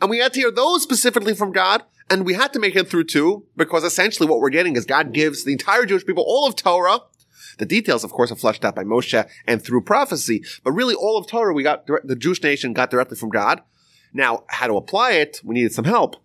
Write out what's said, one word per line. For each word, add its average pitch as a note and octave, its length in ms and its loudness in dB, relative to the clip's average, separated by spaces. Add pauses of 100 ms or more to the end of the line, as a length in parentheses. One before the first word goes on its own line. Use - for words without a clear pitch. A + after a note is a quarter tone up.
and F#3+ 100 2
we A#3 80 -2
had B3+ 160 2
to C4 60 -2
hear B3 100 2
those C#4+ 320 0
specifically A3 520 0
from F#3+ 180 -4
God, F#3+ 320 2 (260)
and F#3+ 160 0
we F3+ 80 0
had C4+ 180 0
to C4+ 60 -2
make G3+ 160 0
it F#3 140 2
through E3 160 0
two, E3+ 420 0 (100)
because D#3+ 280 0
essentially F3+ 440 0
what B2+ 120 2
we're C3+ 100 2
getting D#3+ 240 0
is A#2 100 -2
God C#3+ 280 0
gives D3+ 320 -2
the C#3 80 -2
entire G3 340 0
Jewish F#3 180 0
people F3 220 -2
all C#4 200 2
of A#3+ 100 -2
Torah. F3+ 440 2 (580)
The - 80 -4
details, F3+ 360 0
of G2 80 -10
course, A#2+ 220 0
are G#2+ 40 -10
fleshed A2 280 0
out G2+ 100 -2
by F#2+ 80 -6
Moshe A2+ 440 0 (200)
and A2+ 160 0
through A#2+ 200 0
prophecy, E3 600 0 (220)
but C3+ 80 0
really A#3 220 0
all A3 220 -2
of G3 120 -6
Torah, A3 260 0
we C#3+ 80 -2
got D3 240 -2
dire-, C#3+ 160 -2
the C3 140 -6
Jewish D#3+ 260 -2
nation C#3+ 300 0
got B2+ 180 0
directly B2 260 0
from A2+ 140 -8
God. A2+ 320 0 (500)
Now, B2 360 0
how - 180 -4
to A2 100 2
apply A3 360 0
it, D#3 320 0
we A2+ 100 -6
needed A#2+ 180 0
some A#2 120 -4
help, F#3 400 0